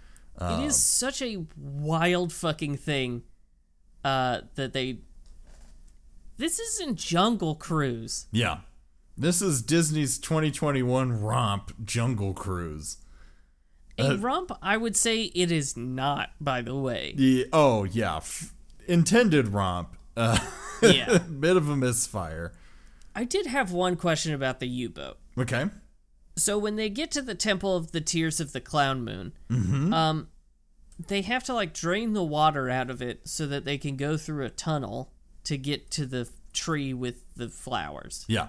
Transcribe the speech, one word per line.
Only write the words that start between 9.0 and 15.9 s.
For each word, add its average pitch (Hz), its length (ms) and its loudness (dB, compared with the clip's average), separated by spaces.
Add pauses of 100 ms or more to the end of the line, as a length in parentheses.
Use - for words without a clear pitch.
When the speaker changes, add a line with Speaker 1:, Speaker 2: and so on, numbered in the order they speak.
Speaker 2:
This 170 260 2
is 151 200 2
Disney's 151 560 2
twenty 156 320 2
twenty-one 127 680 2
romp, 107 520 0 (120)
Jungle 110 480 0
Cruise. 85 640 -6 (1000)
Speaker 1:
A 135 140 4
Speaker 2:
Uh, 196 40 0
Speaker 1:
romp, 285 340 -2 (120)
I 202 160 4
would 226 180 0
say 226 280 2 (100)
it 175 180 4
is 147 240 0
not, 131 540 -2 (100)